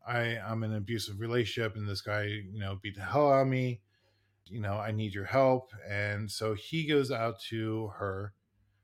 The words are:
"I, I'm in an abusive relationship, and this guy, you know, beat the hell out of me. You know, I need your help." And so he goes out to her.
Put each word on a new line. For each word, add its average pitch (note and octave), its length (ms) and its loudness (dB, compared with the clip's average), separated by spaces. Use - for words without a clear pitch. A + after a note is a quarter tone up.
"I, A#2 320 0
I'm A2+ 260 -2
in A2 80 -2
an G#2+ 60 0
abusive G#2 420 -4
relationship, A2+ 560 0
and G#2+ 120 -4
this G2 120 -2
guy, G#2 240 0
you G#2 340 -6
know, G2 240 -4
beat G2+ 140 -8
the G2 60 -10
hell C#3+ 300 4
out C3+ 100 8
of C3 60 4
me. B2+ 320 0
You A2 120 -6
know, G2+ 140 0
I G#2+ 160 -2
need G#2+ 240 -2
your G2 120 -4
help." C3 460 4
And G#2 420 -2
so A2 240 -2
he D#3 320 -4
goes C#3+ 260 4
out A2+ 260 0
to A2 380 -2
her. G2 340 -4